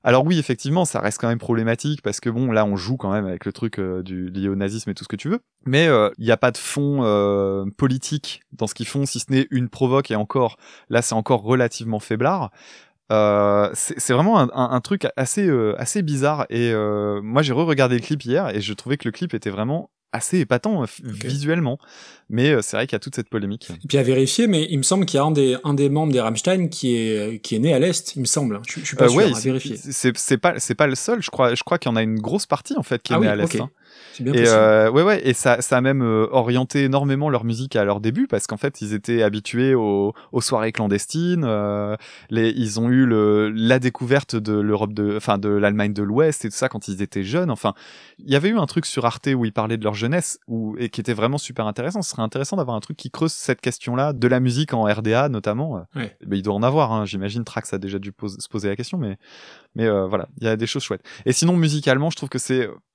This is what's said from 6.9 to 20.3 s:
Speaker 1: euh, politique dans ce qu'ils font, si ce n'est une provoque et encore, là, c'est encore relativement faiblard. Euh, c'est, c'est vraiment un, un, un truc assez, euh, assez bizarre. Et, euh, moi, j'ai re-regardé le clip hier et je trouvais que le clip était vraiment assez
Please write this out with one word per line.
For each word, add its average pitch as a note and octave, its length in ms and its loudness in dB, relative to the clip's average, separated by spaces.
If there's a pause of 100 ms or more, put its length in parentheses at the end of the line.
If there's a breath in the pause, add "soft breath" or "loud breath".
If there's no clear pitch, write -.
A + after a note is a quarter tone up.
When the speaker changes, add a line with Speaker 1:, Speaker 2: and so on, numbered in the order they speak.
Speaker 1:
euh, G2+ 600 2 (120)
politique C3 720 -2
dans - 160 -6
ce - 80 -8
qu'ils - 140 -8
font, C#3 180 -2
si A#2+ 140 -6
ce - 100 -8
n'est C3 220 4
une B2 160 0
provoque C3+ 420 0
et A2 60 0
encore, A2+ 400 0 (340 loud breath)
là, A#2 120 4
c'est - 120 -4
encore A2 280 2
relativement A2+ 580 0
faiblard. C3 500 -2 (640 loud breath)
Euh, G#2 600 4
c'est, - 260 -6
c'est - 120 0
vraiment F3 280 4
un, B2 140 4
un, B2+ 180 0
un B2 80 0
truc G3 260 -2 (100)
assez, F#3 300 0
euh, A#2 340 2
assez F#3 220 -2
bizarre. C#3+ 480 0
Et, A#2 220 0
euh, G#2 500 0
moi, A#2 200 0
j'ai C#3 100 0
re-regardé C3+ 420 2
le A#2+ 80 0
clip C#3+ 220 -6
hier C3 280 0
et G#2 80 -2
je G2 120 -6
trouvais B2+ 240 -4
que - 100 -10
le A2 60 -4
clip E3+ 220 -6
était G#2+ 160 -4
vraiment A#2 420 -4 (220)
assez F3 260 -2